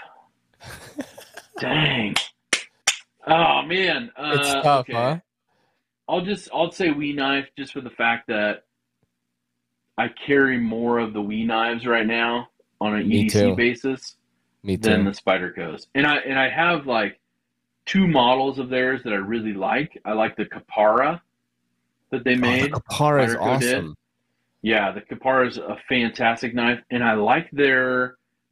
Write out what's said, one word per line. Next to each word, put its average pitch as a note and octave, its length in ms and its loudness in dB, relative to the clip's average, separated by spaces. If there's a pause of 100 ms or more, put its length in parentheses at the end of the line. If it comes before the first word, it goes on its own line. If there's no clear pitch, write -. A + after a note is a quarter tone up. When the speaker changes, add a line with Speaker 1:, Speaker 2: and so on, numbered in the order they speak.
(600)
Speaker 1:
<laughs> - 1000 -16
Speaker 2:
Dang! C3 560 -2 (1120)
Oh, D3+ 360 4
man. D#3 540 -2
Uh, D3 220 -2
Speaker 1:
It's C#3+ 140 0
tough, C#3 280 4
Speaker 2:
okay. B2+ 120 -8
Speaker 1:
huh? B2 260 0 (880)
Speaker 2:
I'll E3+ 160 0
just, G3 280 -6
I'll E3+ 200 0
say F3+ 180 0
We D3 240 -2
Knife C#3 420 -2
just C3+ 160 -12
for C#3+ 80 -8
the A#2+ 100 -12
fact A#2 380 -2
that G#2 360 -2 (1300)
I A#2 120 -2
carry C3+ 500 2
more A#2 400 0
of A2 160 -2
the G#2 80 -4
We G#2+ 220 -4
Knives A#2 420 -2
right A#2 200 2
now A#2 420 -2 (320)
on G#2 140 0
an G#2 140 0
Speaker 1:
Me G#2+ 120 4
Speaker 2:
E - 40 4
D G#2+ 40 2
C G#2 120 2
Speaker 1:
too. G2+ 140 4
Speaker 2:
basis A#2+ 600 -2 (480)
Speaker 1:
Me G2 120 -2
Speaker 2:
than G#2+ 280 2
Speaker 1:
too. G2 80 0
Speaker 2:
the G2+ 40 -14
Spydercos. F2+ 800 -4
And C#3 120 2
I, D3 100 2
and C3+ 220 -4
I C3 100 0
have, D#3 380 0
like, A2 340 -2 (680)
two F#3+ 220 2
models C3+ 500 4
of B2+ 100 -6
theirs B2+ 360 0
that A#2 80 -4
I G2+ 40 0
really G#2+ 360 -4
like. G2+ 520 -2
I G#2 100 -4
like A2 220 0
the G#2+ 100 -4
Kapara B2 720 0 (920)
that B2 140 -4
they B2+ 80 2
Speaker 1:
Oh, - 20 4
the B2 60 2
Speaker 2:
made. B2+ 320 2
Speaker 1:
Kapara C#3+ 540 2
is A#2 80 0
Speaker 2:
Spyderco A#2+ 260 0
did. B2 160 0
Speaker 1:
awesome. D#2 180 -8 (680)
Speaker 2:
Yeah, G#2+ 300 2
the G#2 80 -12
Kapara C3 480 0
is A2+ 100 -8
a G#2 180 -8 (120)
fantastic A#2 680 0
knife, A#2+ 260 0 (100)
and B2 140 -2
I A#2 100 2
like A#2 380 2
their, B2+ 640 0 (360)